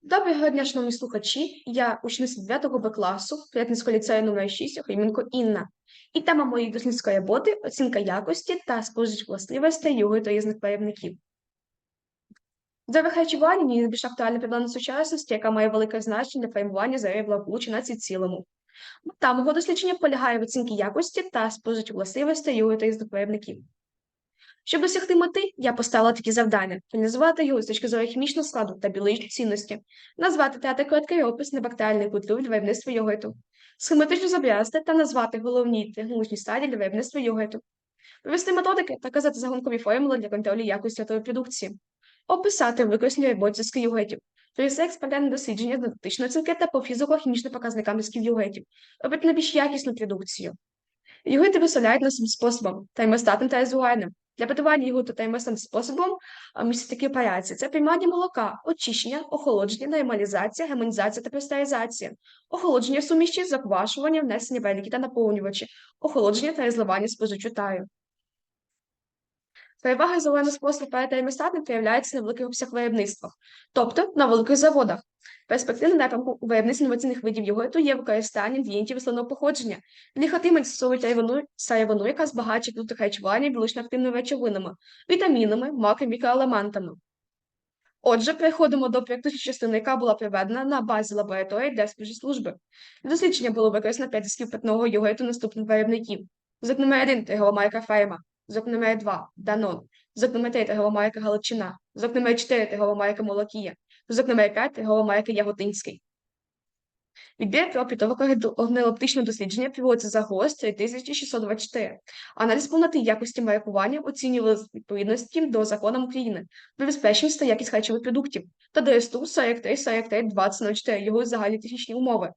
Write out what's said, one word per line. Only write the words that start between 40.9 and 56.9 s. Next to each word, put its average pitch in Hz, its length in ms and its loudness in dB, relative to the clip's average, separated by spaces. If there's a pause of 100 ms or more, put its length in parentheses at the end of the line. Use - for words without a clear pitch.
готової 220 220 -4
продукції, 247 480 -6 (560)
описати 339 580 2
використані 247 420 2
в 247 40 4
роботі 202 240 2
зразки 226 240 -4
йогуртів, 226 400 -2 (360)
провести 277 280 2
експериментальне 285 480 0
дослідження 240 440 -2
з 247 80 -4
аналітичної 240 460 -4
оцінки 320 240 0
та - 140 0
по 269 120 0
фізико-хімічним 262 720 0
показникам 220 500 -4
зразків 220 220 -6
йогуртів, 220 400 0 (400)
робити 311 220 -2
найбільш 320 300 4
якісну 277 400 2
продукцію. 190 580 -8 (720)
Йогурти 339 340 6
виставляють 254 420 4
нас 269 140 2
способом, 226 800 -2
термостатним 226 560 4
та 254 120 2
візуальним. 247 480 0 (280)
Для 233 80 -2
приготування 285 420 2
йогурту 247 260 -2
термостатним 226 440 -4
способом, 302 600 -2 (360)
а, - 100 -4
містять 233 260 -2
такі 262 180 -2